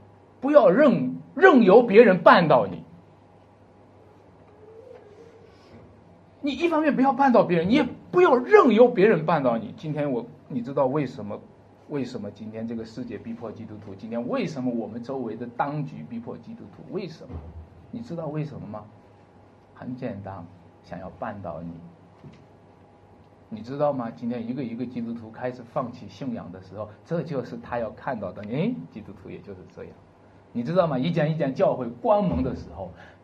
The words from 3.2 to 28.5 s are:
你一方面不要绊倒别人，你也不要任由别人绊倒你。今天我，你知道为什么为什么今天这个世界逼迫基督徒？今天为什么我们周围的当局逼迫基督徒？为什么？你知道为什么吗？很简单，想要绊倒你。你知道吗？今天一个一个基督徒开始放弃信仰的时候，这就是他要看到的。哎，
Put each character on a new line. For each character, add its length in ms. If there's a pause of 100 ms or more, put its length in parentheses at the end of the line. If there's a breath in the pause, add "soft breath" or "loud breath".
你 140
一 160
方 120
面 140
不 60
要 120
绊 200
倒 100
别 140
人， 100
你 60
也 120 (240)
不 120
要 160
任 320
由 180
别 180
人 220
绊 160
倒 140
你。 180
今 160
天 180
我， 160 (220)
你 140
知 120
道 120
为 200
什 200
么 120 (540)
为 140
什 140
么 120
今 180
天 160
这 80
个 120
世 180
界 140
逼 160
迫 180
基 140
督 100 (100)
徒？ 80
今 160
天 200
为 180
什 160
么 100
我 140
们 160
周 140
围 180
的 100
当 400
局 240
逼 100
迫 180
基 160
督 100 (100)
徒？ 160
为 160
什 220
么？ 80 (560)
你 80
知 160
道 120
为 180
什 120
么 80
吗？ 200 (880)
很 180
简 300
单， 220 (380)
想 160
要 200
绊 220
倒 200
你。 120 (1800)
你 120
知 160
道 140
吗？ 240
今 140
天 180
一 60
个 100
一 100
个 120
基 160
督 120
徒 160
开 220
始 100 (120)
放 180
弃 160
信 260
仰 160
的 120
时 160
候， 100 (160 loud breath)
这 200
就 200
是 140
他 200
要 120
看 280
到 140
的。 120
哎， 300 (160)